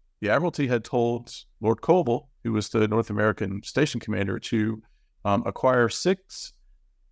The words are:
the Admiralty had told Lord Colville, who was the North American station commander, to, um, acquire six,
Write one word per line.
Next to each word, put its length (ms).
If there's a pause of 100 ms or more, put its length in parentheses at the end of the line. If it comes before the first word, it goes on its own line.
(220)
the 100
Admiralty 340
had 180
told 480 (300)
Lord 200
Colville, 480 (140)
who 80
was 180
the 180
North 240
American 500
station 380
commander, 400
to, 420 (420)
um, 220
acquire 440
six, 640 (580)